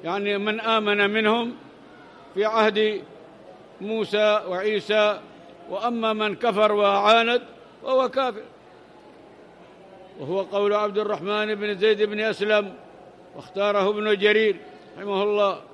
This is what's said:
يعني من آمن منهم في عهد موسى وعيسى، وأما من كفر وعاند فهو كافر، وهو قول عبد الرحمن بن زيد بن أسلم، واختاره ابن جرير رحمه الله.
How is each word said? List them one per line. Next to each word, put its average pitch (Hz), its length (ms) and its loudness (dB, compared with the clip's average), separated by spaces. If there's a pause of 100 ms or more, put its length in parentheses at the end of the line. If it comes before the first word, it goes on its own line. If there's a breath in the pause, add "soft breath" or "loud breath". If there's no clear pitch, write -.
يعني 202 340 -4
من 214 220 -2
آمن 208 500 0
منهم 220 460 0 (760)
في 202 120 0
عهد 214 560 2 (800)
موسى 214 680 0
وعيسى، 208 720 0 (500)
وأما 226 440 -2
من 214 220 -2
كفر 214 360 2
وعاند 208 680 4 (420)
فهو 262 260 0
كافر، 254 340 -2 (1800)
وهو 170 220 -4
قول 202 320 -2
عبد 208 240 -2
الرحمن 208 580 -2
بن 208 220 -4
زيد 214 260 2
بن 208 160 -4
أسلم، 208 540 0 (640)
واختاره 202 540 -2
ابن 208 280 0
جرير 208 380 4 (420)
رحمه 196 260 -4
الله. 202 380 0 (120)